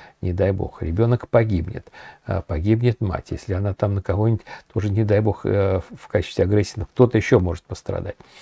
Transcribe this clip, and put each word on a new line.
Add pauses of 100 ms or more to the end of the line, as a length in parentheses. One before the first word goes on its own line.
(220)
не
дай
бог,
ребёнок
погибнет, (360)
а,
погибнет
мать.
Если
она
там
на
кого-нибудь, (260)
тоже,
не
дай
бог,
э,
в,
в
качестве
агрессии,
кто-то
ещё
может
пострадать. (260)